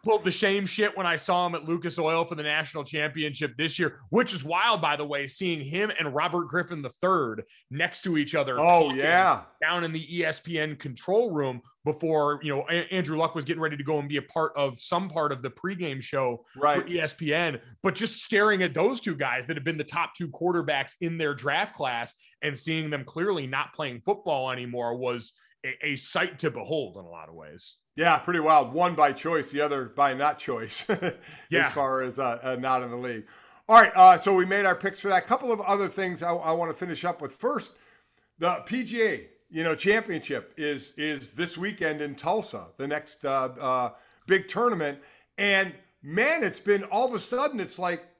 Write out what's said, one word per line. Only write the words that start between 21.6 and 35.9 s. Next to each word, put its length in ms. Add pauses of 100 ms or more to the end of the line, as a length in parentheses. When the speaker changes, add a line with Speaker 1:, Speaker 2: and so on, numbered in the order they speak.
Speaker 1:
class 380 (280)
and 180
seeing 300
them 160
clearly 420
not 260
playing 280
football 500
anymore 460
was 340 (340)
a, 220
a 80
sight 440
to 120
behold 460
in 80
a 40
lot 200
of 60
ways. 420 (180)
Speaker 2:
Yeah, 220
pretty 220
wild. 340
One 220
by 180
choice, 380
the 100
other 280
by 260
not 240
choice, 460
<laughs> 40
as 240 (360)
Speaker 1:
Yeah. 200
Speaker 2:
far 320
as, 160
uh, 240
uh, 180
not 220
in 80
the 80
league. 300 (420)
All 100
right, 160
uh, 220
so 160
we 120
made 200
our 100
picks 240
for 100
that. 180
Couple 240
of 100
other 260
things 360